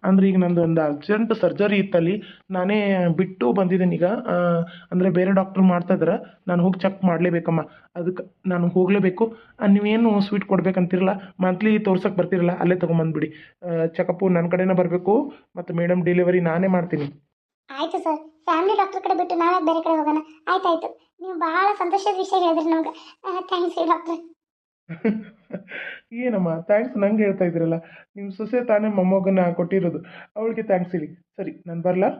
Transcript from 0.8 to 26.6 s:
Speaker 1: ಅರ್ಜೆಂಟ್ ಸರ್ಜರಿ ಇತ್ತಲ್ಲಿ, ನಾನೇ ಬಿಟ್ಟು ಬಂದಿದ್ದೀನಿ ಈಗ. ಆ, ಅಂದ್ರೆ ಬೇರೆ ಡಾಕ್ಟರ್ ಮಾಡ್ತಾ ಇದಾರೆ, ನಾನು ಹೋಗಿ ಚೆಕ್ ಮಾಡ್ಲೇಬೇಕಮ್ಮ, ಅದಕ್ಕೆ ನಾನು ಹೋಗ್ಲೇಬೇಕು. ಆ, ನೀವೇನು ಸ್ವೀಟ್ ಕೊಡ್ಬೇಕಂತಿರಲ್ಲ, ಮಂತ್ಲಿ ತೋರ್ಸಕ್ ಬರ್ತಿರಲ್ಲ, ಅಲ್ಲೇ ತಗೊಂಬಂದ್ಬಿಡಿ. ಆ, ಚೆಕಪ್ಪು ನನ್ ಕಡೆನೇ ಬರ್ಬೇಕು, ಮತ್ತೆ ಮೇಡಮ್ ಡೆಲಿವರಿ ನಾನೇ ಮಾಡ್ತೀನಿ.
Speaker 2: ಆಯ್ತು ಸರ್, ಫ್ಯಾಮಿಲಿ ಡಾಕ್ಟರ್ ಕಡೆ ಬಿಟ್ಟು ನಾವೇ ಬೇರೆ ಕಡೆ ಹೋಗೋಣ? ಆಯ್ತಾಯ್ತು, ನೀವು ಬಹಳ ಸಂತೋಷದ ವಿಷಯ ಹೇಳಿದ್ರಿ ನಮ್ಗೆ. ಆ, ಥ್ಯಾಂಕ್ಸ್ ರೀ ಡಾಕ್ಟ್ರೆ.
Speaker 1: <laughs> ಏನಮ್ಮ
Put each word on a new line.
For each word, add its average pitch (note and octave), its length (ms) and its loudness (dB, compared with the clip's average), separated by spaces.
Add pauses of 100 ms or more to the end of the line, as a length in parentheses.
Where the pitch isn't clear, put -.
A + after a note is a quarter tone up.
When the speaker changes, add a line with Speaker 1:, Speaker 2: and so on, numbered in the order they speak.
Speaker 1:
ಅರ್ಜೆಂಟ್ G3+ 520 -2
ಸರ್ಜರಿ G#3 440 0
ಇತ್ತಲ್ಲಿ, F#3+ 440 0 (300)
ನಾನೇ F#3+ 560 0
ಬಿಟ್ಟು F#3 440 0
ಬಂದಿದ್ದೀನಿ F3+ 440 2
ಈಗ. E3+ 100 2
ಆ, F#3 300 -2 (560)
ಅಂದ್ರೆ F3+ 180 2
ಬೇರೆ F#3 220 2
ಡಾಕ್ಟರ್ F#3+ 320 2
ಮಾಡ್ತಾ F3+ 300 2
ಇದಾರೆ, E3+ 540 -2
ನಾನು F3 160 0
ಹೋಗಿ F#3 160 0
ಚೆಕ್ G3 240 -4
ಮಾಡ್ಲೇಬೇಕಮ್ಮ, E3+ 580 0 (340)
ಅದಕ್ಕೆ F3+ 540 -8
ನಾನು F3 180 0
ಹೋಗ್ಲೇಬೇಕು. F#3 680 2 (260)
ಆ, A3+ 60 -2
ನೀವೇನು G#3 560 4
ಸ್ವೀಟ್ G3 240 -2
ಕೊಡ್ಬೇಕಂತಿರಲ್ಲ, F#3 640 0 (300)
ಮಂತ್ಲಿ F#3 400 2
ತೋರ್ಸಕ್ F#3+ 380 0
ಬರ್ತಿರಲ್ಲ, F3 420 0
ಅಲ್ಲೇ F3 160 2
ತಗೊಂಬಂದ್ಬಿಡಿ. D#3+ 540 0 (340)
ಆ, E3+ 220 -2
ಚೆಕಪ್ಪು F3+ 440 -2
ನನ್ E3+ 220 2
ಕಡೆನೇ F#3 220 2
ಬರ್ಬೇಕು, F3+ 600 0 (220)
ಮತ್ತೆ F3 180 -10
ಮೇಡಮ್ F3 300 0
ಡೆಲಿವರಿ F3 380 2
ನಾನೇ E3+ 260 0
ಮಾಡ್ತೀನಿ. E3+ 380 0 (640)
Speaker 2:
ಆಯ್ತು D#4+ 280 -6
ಸರ್, D#4+ 200 -2 (260)
ಫ್ಯಾಮಿಲಿ F4+ 340 0
ಡಾಕ್ಟರ್ F#4+ 260 -2
ಕಡೆ F#4+ 100 0
ಬಿಟ್ಟು F4 220 -2
ನಾವೇ E4+ 300 2
ಬೇರೆ E4 160 0
ಕಡೆ E4 160 0
ಹೋಗೋಣ? D4+ 200 0 (300)
ಆಯ್ತಾಯ್ತು, F4 760 -2
ನೀವು F#4 120 -10
ಬಹಳ F4 400 0
ಸಂತೋಷದ G4 440 -2
ವಿಷಯ F#4+ 220 0
ಹೇಳಿದ್ರಿ E4 320 2
ನಮ್ಗೆ. - 540 -4
ಆ, F#4 140 -6
ಥ್ಯಾಂಕ್ಸ್ F4+ 380 -4
ರೀ E4 80 0
ಡಾಕ್ಟ್ರೆ. E4 480 -2 (540)
Speaker 1:
<laughs> G#3+ 500 -4 (760)
ಏನಮ್ಮ G3 480 -2